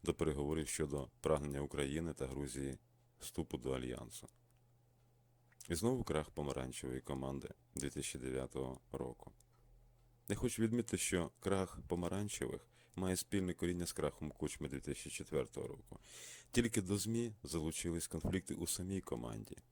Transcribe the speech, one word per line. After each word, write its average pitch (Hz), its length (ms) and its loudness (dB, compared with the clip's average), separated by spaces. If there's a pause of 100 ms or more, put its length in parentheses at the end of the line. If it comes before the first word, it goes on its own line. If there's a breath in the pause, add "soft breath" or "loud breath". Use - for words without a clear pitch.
до - 120 4
переговорів 73 540 2
щодо 71 400 0 (120)
прагнення 71 400 2
України 73 520 0
та 67 140 -2
Грузії 67 520 -4 (420)
вступу - 380 -4
до 65 140 -2
Альянсу. 62 560 -6 (1400)
І 87 60 2
знову 117 300 2
крах 76 260 0
помаранчевої 65 720 -2
команди 67 480 -4 (260)
дві 69 160 -2
тисячі - 280 -6
дев'ятого 65 600 -4 (120)
року. - 400 -6 (960)
Я 104 80 4
хочу 117 260 2
відмітити, 113 360 4
що - 320 2 (100)
крах 95 380 2 (100)
помаранчевих 87 800 0 (300 loud breath)
має 92 200 4
спільне 92 380 2
коріння 87 320 2
з - 60 -4
крахом 73 380 0
Кучми 76 380 -2
дві 67 120 -4
тисячі 71 300 -4
четвертого 67 580 -2
року. - 300 -12 (520 loud breath)
Тільки 113 320 6
до 98 160 4
змі 113 340 2 (100)
залучились 82 640 0
конфлікти 92 480 0
у 85 120 0
самій 92 340 0
команді. 58 560 -6 (160)